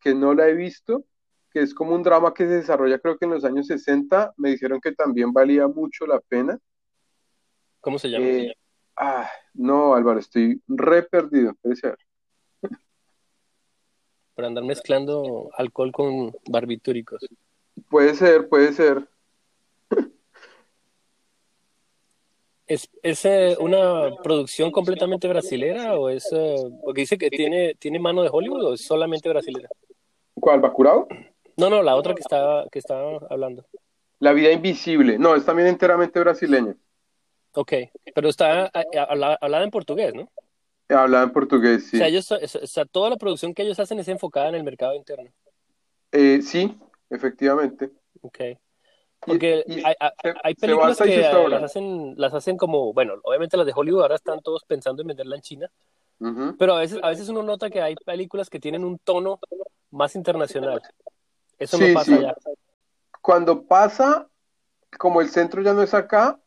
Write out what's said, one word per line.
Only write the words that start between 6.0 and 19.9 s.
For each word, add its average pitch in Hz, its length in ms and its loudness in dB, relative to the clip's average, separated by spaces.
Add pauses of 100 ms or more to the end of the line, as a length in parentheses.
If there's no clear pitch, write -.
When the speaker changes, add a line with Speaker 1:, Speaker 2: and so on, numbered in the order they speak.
Speaker 1:
la 143 120 0
pena. 139 400 -4 (1200)
Speaker 2:
¿Cómo 139 160 -6
se 139 100 -6
llama? 120 160 -2
Speaker 1:
Eh, 123 300 -2 (420)
ah, 131 320 -4 (240)
no, 139 420 2
Álvaro, 120 240 2
estoy 117 480 -2
re 160 360 2
perdido, 147 480 0
espérese 123 380 -6
a - 20 -2
ver. - 80 -12 (2250)
Speaker 2:
Por 120 120 -8
andar 120 180 -8
mezclando 139 920 -4
alcohol 131 340 -4
con 135 400 -4 (160)
barbitúricos. 117 720 -6 (720)
Speaker 1:
Puede 147 240 6
ser, 160 320 6
puede 143 240 6
ser. 143 340 2 (3500)